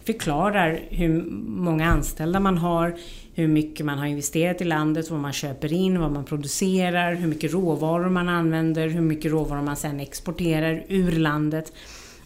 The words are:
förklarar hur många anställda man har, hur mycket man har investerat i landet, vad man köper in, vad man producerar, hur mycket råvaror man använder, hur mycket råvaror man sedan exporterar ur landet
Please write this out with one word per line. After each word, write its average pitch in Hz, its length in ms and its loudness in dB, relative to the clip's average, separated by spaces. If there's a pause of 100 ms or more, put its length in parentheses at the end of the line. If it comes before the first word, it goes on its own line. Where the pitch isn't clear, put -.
förklarar 175 760 2 (100)
hur 165 320 2 (240)
många 175 400 0
anställda 165 540 2
man 190 180 2
har, 170 400 0 (360)
hur 160 140 2
mycket 151 380 0
man 143 120 -2
har 143 80 -2
investerat 156 540 0
i 185 40 -2
landet, 156 460 0
vad 156 100 -2
man 139 120 -4
köper 143 400 -4
in, 185 280 2
vad 151 120 2
man 143 120 -4
producerar, 175 920 0
hur 175 140 0
mycket 156 240 -2
råvaror 170 580 0
man 180 180 2
använder, 160 600 2
hur 170 120 0
mycket 156 320 2
råvaror 143 300 0
man 143 140 -2
sedan 143 240 -6
exporterar 160 880 -2
ur 185 240 2
landet 156 600 0 (540)